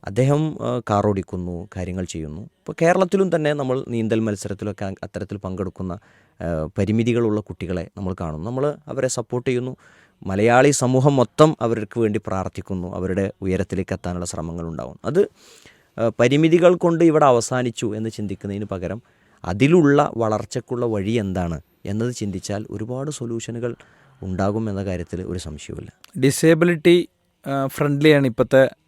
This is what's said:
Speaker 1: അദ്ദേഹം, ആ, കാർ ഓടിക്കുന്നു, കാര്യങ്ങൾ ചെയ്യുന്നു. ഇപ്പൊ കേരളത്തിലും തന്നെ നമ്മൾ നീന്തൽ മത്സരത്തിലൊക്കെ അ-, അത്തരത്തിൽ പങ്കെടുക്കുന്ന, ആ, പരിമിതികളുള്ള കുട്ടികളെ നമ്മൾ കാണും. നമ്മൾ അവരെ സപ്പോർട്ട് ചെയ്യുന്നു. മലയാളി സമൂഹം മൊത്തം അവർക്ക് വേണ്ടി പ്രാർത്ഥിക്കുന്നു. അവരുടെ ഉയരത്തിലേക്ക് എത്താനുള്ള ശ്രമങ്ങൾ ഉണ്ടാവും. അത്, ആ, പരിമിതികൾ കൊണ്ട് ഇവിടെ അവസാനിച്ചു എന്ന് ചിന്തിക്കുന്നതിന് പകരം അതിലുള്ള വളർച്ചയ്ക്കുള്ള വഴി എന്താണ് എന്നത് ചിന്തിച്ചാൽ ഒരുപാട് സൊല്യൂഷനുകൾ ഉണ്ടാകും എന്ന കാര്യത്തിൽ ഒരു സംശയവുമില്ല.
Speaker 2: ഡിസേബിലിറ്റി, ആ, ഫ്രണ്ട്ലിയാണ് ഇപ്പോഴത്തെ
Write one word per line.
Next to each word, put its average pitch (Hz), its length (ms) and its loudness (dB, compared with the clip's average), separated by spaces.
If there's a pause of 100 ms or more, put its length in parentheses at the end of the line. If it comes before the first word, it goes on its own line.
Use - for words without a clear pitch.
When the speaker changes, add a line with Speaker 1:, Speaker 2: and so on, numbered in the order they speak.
Speaker 1:
അദ്ദേഹം, 143 580 0
ആ, 120 280 -4
കാർ 101 180 4
ഓടിക്കുന്നു, 90 680 -4
കാര്യങ്ങൾ 92 280 -6
ചെയ്യുന്നു. 80 360 -10
ഇപ്പൊ - 400 -14
കേരളത്തിലും 180 540 2
തന്നെ 151 180 0
നമ്മൾ 135 340 -2
നീന്തൽ 113 320 0
മത്സരത്തിലൊക്കെ 104 640 -6
അ-, 95 180 -8
അത്തരത്തിൽ 98 340 -10
പങ്കെടുക്കുന്ന, 92 640 -8 (320)
ആ, 82 460 -6
പരിമിതികളുള്ള 110 640 2
കുട്ടികളെ 90 560 -8
നമ്മൾ 92 240 -6
കാണും. 78 220 -6
നമ്മൾ 131 320 -4 (120)
അവരെ 131 200 -4
സപ്പോർട്ട് 123 420 -4
ചെയ്യുന്നു. 127 260 -4 (500)
മലയാളി 117 460 6
സമൂഹം 131 440 4
മൊത്തം 151 460 4
അവർക്ക് 113 380 -2
വേണ്ടി 107 280 0
പ്രാർത്ഥിക്കുന്നു. 92 680 -6
അവരുടെ 92 460 -2
ഉയരത്തിലേക്ക് 92 520 -2
എത്താനുള്ള 90 320 -6
ശ്രമങ്ങൾ 85 420 -8
ഉണ്ടാവും. 73 380 -10
അത്, 156 240 0 (680)
ആ, 113 200 0
പരിമിതികൾ 160 560 4
കൊണ്ട് 170 280 2
ഇവിടെ 156 220 6
അവസാനിച്ചു 123 680 0
എന്ന് 110 140 -6
ചിന്തിക്കുന്നതിന് 101 560 -8
പകരം 92 360 -6 (440)
അതിലുള്ള 143 720 4
വളർച്ചയ്ക്കുള്ള 113 680 -4
വഴി 107 260 -2
എന്താണ് 92 500 -2 (240)
എന്നത് 113 300 -4
ചിന്തിച്ചാൽ 101 540 -8
ഒരുപാട് 123 420 -8
സൊല്യൂഷനുകൾ 117 640 -8 (460)
ഉണ്ടാകും 98 480 -2
എന്ന 98 140 -4
കാര്യത്തിൽ 87 380 -6
ഒരു 90 180 -8
സംശയവുമില്ല. - 840 -12
Speaker 2:
ഡിസേബിലിറ്റി, 165 880 4 (380)
ആ, 139 200 -2
ഫ്രണ്ട്ലിയാണ് 143 600 4
ഇപ്പോഴത്തെ 127 440 4 (160)